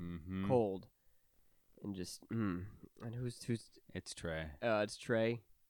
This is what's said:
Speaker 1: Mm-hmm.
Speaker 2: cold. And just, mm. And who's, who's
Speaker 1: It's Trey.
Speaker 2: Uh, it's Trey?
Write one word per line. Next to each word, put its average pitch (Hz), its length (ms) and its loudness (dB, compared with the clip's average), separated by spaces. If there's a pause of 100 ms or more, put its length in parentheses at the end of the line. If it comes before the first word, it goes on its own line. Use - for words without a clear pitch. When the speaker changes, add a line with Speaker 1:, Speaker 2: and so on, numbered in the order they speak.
Speaker 1:
Mm-hmm. 87 480 -2
Speaker 2:
cold. 107 380 4 (960)
And 101 120 -4
just, 92 260 -8 (120)
mm. 101 300 2 (420)
And 117 100 -6
who's, 120 300 -4
who's 117 200 0 (300)
Speaker 1:
It's - 200 -8
Trey. 80 300 -2 (180)
Speaker 2:
Uh, 110 220 4
it's 104 120 -6
Trey? 117 460 2 (280)